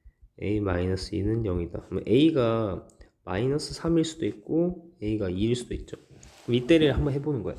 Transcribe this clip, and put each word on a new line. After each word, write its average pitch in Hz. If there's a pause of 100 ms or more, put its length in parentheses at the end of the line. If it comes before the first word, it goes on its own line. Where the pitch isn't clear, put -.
(420)
A 104
마이너스 92
이는 110
영이다. 87
그러면 -
A가 113 (360)
마이너스 131
삼일 165
수도 -
있고 - (100)
A가 104
이일 104
수도 -
있죠. - (460)
그럼 120
이때를 147
한번 143
해보는 139
거야. 85